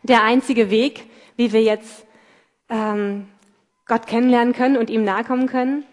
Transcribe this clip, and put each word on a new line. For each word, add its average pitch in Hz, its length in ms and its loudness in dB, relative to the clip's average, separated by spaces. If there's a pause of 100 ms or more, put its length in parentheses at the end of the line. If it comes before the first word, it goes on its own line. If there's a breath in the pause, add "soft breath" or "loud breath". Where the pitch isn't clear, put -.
der 240 220 4
einzige 233 460 0
Weg, 233 340 0 (320 soft breath)
wie 240 160 0
wir 220 100 2
jetzt, 214 440 -4 (640 soft breath)
ähm, 208 580 -6 (560)
Gott 233 220 -2
kennenlernen 240 480 2
können 254 240 2
und 226 100 -2
ihm 220 160 0
nahe 202 180 -2
kommen 254 260 -2
können? 262 440 -4